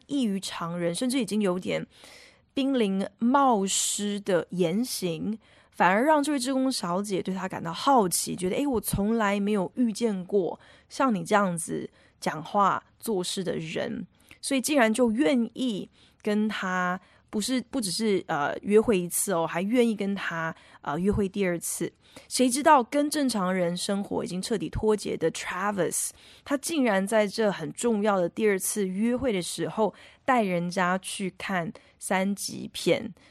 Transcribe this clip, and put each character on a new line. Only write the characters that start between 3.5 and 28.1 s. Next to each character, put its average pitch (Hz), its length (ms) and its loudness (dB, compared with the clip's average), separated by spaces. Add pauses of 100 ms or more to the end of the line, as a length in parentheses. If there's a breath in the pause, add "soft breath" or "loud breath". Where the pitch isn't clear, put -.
失 202 520 -2
的 190 340 0
言 180 300 0
行， 185 560 -4 (340 soft breath)
反 185 180 2
而 208 140 4
让 302 180 4
这 294 100 -2
位 285 60 0
志 262 160 -2
工 262 180 0
小 180 300 -2
姐 202 180 -4
对 190 140 -4
他 185 120 -4
感 - 160 -8
到 165 80 -6
好 214 380 4
奇， - 260 -2
觉 180 140 -4
得， 190 80 -2
诶， 285 100 0
我 240 140 0
从 214 380 0
来 208 200 2
没 202 140 0
有 190 220 0
遇 233 180 0
见 196 320 -2
过 185 340 0 (300 soft breath)
像 262 260 2
你 175 80 -2
这 170 120 2
样 196 200 4
子 160 360 -6 (280 soft breath)
讲 151 240 -6
话 185 400 2 (160)
做 196 240 -4
事 180 220 -6
的 165 120 -4
人， 160 500 -6 (340 soft breath)
所 - 160 -2
以 262 40 0
竟 285 180 0
然 220 140 6
就 233 200 4
愿 262 400 2
意 233 380 -4 (320 soft breath)
跟 214 260 0
他， 185 500 -2 (320 soft breath)
不 214 100 -4
是， 247 300 -2
不 277 100 -2
只 190 120 -4
是， 208 340 2
呃， 147 360 -2
约 208 180 6
会 220 180 4
一 175 100 -2
次 - 240 -2
哦， 165 140 2
还 160 160 -4
愿 233 260 4
意 220 60 0
跟 196 220 -4
他， 165 360 -6 (300 loud breath)
呃， 147 160 -4
约 185 140 2
会 202 160 0
第 196 180 -2
二 175 120 0
次。 - 320 -6 (380 loud breath)
谁 254 220 4
知 247 100 -2
道 294 220 8
跟 294 260 0
正 294 200 0
常 185 260 0
人 175 220 0
生 202 260 -2
活 175 220 -4
已 - 20 -6
经 180 160 -6
彻 220 160 -2
底 160 100 -6
脱 214 280 2
节 196 200 -4
的 160 140 0
Travis， 185 800 -4 (340 loud breath)
他 285 120 0
竟 302 260 -2
然 196 240 2
在 214 220 4
这 214 220 2
很 156 220 -6
重 226 300 0
要 202 160 4